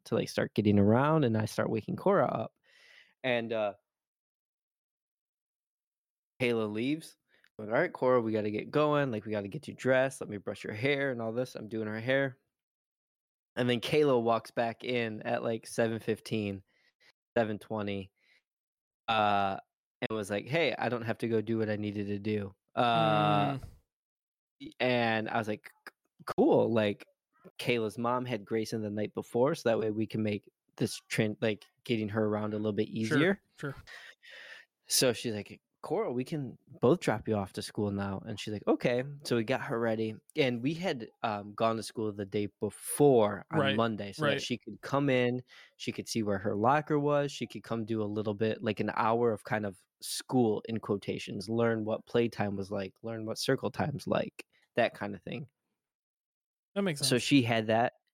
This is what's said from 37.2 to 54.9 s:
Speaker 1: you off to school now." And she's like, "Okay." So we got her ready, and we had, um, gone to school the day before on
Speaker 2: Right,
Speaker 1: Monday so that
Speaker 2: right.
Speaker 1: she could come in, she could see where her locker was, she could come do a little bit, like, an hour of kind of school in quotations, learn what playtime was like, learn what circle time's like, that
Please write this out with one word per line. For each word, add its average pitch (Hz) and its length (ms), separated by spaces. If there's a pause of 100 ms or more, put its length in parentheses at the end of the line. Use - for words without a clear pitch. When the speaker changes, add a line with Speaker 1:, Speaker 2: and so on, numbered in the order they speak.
Speaker 1:
you 110 80
off 98 180
to 107 80
school 104 300
now." 98 340
And 110 140
she's 107 140
like, 101 140
"Okay." 127 360 (200)
So - 120
we 117 80
got 123 180
her 117 180
ready, 110 360 (200)
and 123 260
we 139 120
had, 160 360 (140)
um, 104 300
gone 113 240
to 107 60
school 107 280
the 101 140
day 104 220 (120)
before 107 920
on - 80
Speaker 2:
Right, 135 160
Speaker 1:
Monday 104 380
so 156 100
that 143 80
Speaker 2:
right. 139 100
Speaker 1:
she 123 160
could - 240
come 139 280
in, 123 320 (360)
she - 140
could 107 160
see 117 160
where 101 160
her 101 160
locker 147 440
was, 143 320
she - 160
could 107 160
come 113 220
do 110 160
a 107 40
little 104 280
bit, 110 300
like, 107 160
an 104 160
hour 117 360
of 104 120
kind 107 220
of 98 120 (240)
school 113 680
in 113 100
quotations, 104 720
learn 113 360
what 107 200
playtime 113 500
was 98 160
like, 98 220 (100)
learn 113 220
what 113 120
circle 131 320
time's - 380
like, - 380 (300)
that 113 200